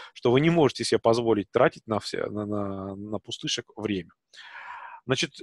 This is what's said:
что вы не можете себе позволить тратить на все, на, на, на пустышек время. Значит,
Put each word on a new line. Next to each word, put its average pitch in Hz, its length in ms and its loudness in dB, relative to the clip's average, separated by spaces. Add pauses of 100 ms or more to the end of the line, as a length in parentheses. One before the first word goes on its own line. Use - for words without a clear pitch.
(140)
что - 180 0
вы 131 100 6
не 165 80 4
можете 151 340 4
себе 110 160 2
позволить 113 520 2
тратить 135 360 2
на 107 120 0
все, - 280 -6
на, 104 180 -6
на, 98 500 -6
на 104 240 -8
пустышек - 460 -8 (100)
время. 101 360 -4 (920)
Значит, 135 260 -2 (120)